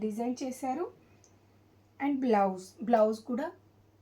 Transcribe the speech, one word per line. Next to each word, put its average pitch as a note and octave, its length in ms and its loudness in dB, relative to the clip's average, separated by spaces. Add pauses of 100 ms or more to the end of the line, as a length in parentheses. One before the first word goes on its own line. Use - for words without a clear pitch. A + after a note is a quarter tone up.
డిజైన్ A#3 340 -4
చేశారు. C4+ 460 -6 (1200)
And C#4+ 200 0
బ్లౌజ్, G3 420 2 (220)
బ్లౌజ్ A3 400 4
కూడా B3+ 200 -4 (540)